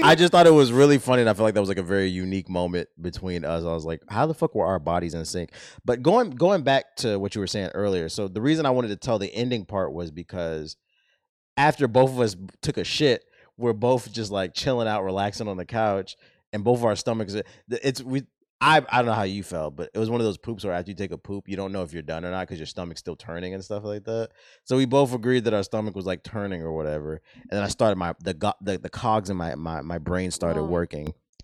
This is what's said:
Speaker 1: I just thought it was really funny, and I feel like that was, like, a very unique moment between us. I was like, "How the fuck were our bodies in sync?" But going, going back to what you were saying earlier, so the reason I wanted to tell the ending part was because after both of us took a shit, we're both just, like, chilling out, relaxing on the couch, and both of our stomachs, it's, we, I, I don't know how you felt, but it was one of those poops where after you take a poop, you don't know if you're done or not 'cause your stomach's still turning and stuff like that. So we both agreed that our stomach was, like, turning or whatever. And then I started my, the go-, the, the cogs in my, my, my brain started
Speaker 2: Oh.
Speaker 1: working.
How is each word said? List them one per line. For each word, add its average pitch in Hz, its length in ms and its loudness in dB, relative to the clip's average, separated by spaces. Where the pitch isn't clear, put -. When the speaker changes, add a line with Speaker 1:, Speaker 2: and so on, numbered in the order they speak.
Speaker 1:
I 156 140 8
just 170 140 6
thought 175 160 10
it 165 40 12
was 139 200 8
really 139 260 8
funny, 127 240 4
and 113 80 6
I 104 40 4
feel 101 100 2
like 110 100 4
that 104 80 4
was, 98 80 0
like, 95 80 -2
a 95 60 -2
very 95 240 0
unique 92 420 -4
moment 87 400 -2
between 87 460 -6
us. 82 180 -2
I 82 100 -4
was 80 120 -6
like, 80 240 -6
"How 113 160 0
the 160 80 -2
fuck 160 220 -4
were 90 100 2
our 92 140 0
bodies 85 340 -2
in 82 120 -6
sync?" 87 260 -8
But 123 160 0
going, 196 300 2
going 170 320 2
back 135 340 2
to 107 220 0
what 98 160 -4
you 107 60 -2
were 95 60 -2
saying 98 260 -4
earlier, 95 360 0
so 104 180 -4
the 95 140 -6
reason 156 240 2
I 135 60 4
wanted 123 180 2
to 101 80 -4
tell 117 220 0
the 98 140 -4
ending 120 320 -2
part 92 280 -4
was 82 180 -8
because 80 640 -8
after 143 300 4
both 127 240 4
of 127 80 -4
us 107 160 0
took - 160 -4
a 92 60 -2
shit, 131 400 2
we're 117 160 0
both 120 380 0
just, 107 200 -6
like, 95 220 -2
chilling 123 340 -2
out, 107 160 0
relaxing 98 440 -4
on 98 100 -6
the 90 80 -8
couch, 104 500 -2
and 107 100 -6
both 120 160 4
of 120 60 0
our 104 100 4
stomachs, 107 400 -4
it's, 127 340 -2
we, 131 180 -4
I, 151 160 6
I 120 80 2
don't 123 100 4
know - 60 2
how 110 100 0
you 98 200 -4
felt, 78 320 -6
but 80 180 -10
it - 60 -6
was 110 100 0
one 120 120 0
of 113 40 2
those 98 120 -2
poops 107 260 -10
where 98 100 -4
after 87 180 -6
you 92 40 -10
take 92 160 -8
a 85 60 -8
poop, 101 320 -10
you 98 60 -6
don't 95 160 -6
know 95 120 -4
if 78 100 -8
you're 82 100 -8
done 80 220 -6
or 90 60 -6
not 92 160 -6
'cause 90 100 -12
your 78 100 -10
stomach's 87 320 -12
still 85 160 -10
turning 90 400 -10
and 95 80 -10
stuff 104 200 -8
like 104 220 -8
that. 113 240 -4
So 127 140 0
we 135 80 4
both 127 280 2
agreed 123 320 0
that 110 100 2
our 101 80 0
stomach 107 320 -4
was, 95 100 -8
like, 92 180 -4
turning 101 380 -8
or 80 120 -6
whatever. 78 480 -6
And - 160 -20
then 101 120 -2
I 101 40 -2
started 104 300 0
my, 85 220 -4
the 92 160 -6
go-, 98 260 -2
the, 98 160 -4
the 80 120 -10
cogs 110 420 0
in 92 60 -4
my, 82 180 -4
my, 80 260 -8
my 85 160 -8
brain 90 340 -4
started 82 300 -2
Speaker 2:
Oh. 78 40 -2
Speaker 1:
working. 80 480 -4